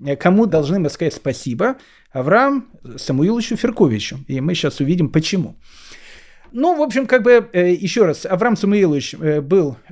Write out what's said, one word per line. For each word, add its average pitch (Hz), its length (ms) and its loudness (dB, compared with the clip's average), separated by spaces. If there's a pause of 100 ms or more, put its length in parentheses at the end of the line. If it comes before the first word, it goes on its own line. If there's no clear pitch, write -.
Э, 139 140 -4
кому 196 300 2
должны 165 320 0
мы 160 100 0
сказать 156 240 -4
спасибо? 139 640 -4 (340)
Аврааму 233 520 0 (340)
Самуиловичу 208 600 -2
Ферковичу. 135 720 0
И 135 120 -4
мы 165 140 -2
щас 151 260 -4
увидим, 160 300 0
почему. 160 460 -2 (960)
Ну, 320 240 0
в 294 40 -4
общем, 269 260 0
как 254 160 2
бы, 233 300 4
э, 180 220 2
еще 190 320 2
раз, 151 180 -2
Авраам 202 320 0
Самуилович, 196 580 0
э, 151 260 -2
был, 143 360 0 (160)